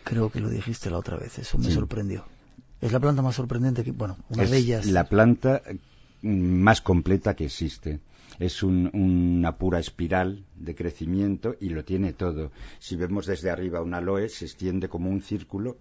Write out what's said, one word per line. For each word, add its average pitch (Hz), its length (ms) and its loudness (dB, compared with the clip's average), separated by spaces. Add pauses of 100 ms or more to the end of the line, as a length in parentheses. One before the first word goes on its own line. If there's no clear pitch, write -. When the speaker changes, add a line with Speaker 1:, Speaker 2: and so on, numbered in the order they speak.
Speaker 1:
Creo 113 260 -2
que 113 120 -6
lo 107 100 -2
dijiste 110 400 -6
la 87 80 -2
otra 87 180 -6
vez, - 220 -12
eso - 180 -2
me 120 100 2
Speaker 2:
Sí. 101 60 2
Speaker 1:
sorprendió. 98 520 -2 (560)
Es 117 100 0
la 127 80 2
planta 139 240 2
más 127 140 0
sorprendente 123 480 -2
que, - 80 -6
bueno, 95 240 -6 (120)
una 113 140 0
Speaker 2:
Es 98 80 4
Speaker 1:
de 135 60 4
ellas. 117 300 2
Speaker 2:
la 90 180 4
planta 117 580 6 (600)
más 95 580 4
completa 92 560 2
que 80 80 -4
existe. 73 560 -6 (400)
Es 90 240 -2
un, 92 280 4
una 87 640 4
pura 87 220 2
espiral 92 640 -2 (120)
de 85 180 -10
crecimiento 92 840 -2
y 95 80 -6
lo 78 160 -6
tiene 95 280 -2
todo. 78 380 -4 (300)
Si - 160 -10
vemos 90 300 -4
desde 90 240 -4
arriba 85 320 -4
un 87 120 -6
aloe, 95 360 -2
se - 160 -12
extiende 92 420 -4
como 87 220 -6
un 98 120 -2
círculo. 104 580 -8